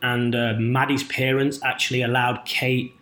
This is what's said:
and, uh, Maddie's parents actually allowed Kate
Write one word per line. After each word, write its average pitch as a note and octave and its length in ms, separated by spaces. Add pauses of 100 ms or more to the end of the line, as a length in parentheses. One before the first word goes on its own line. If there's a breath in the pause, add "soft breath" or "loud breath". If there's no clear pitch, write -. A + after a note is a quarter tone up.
and, A#2+ 320
uh, A#2 240
Maddie's B2+ 460
parents C3+ 580
actually B2+ 400
allowed B2 440
Kate B2+ 560